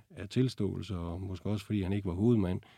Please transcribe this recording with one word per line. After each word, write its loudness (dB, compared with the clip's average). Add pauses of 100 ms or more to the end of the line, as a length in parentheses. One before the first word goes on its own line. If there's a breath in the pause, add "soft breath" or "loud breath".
af -12
tilståelse, 0
og -6
måske -6
også -2
fordi 0
han 0
ikke 0
var 0
hovedmand. 4 (160 soft breath)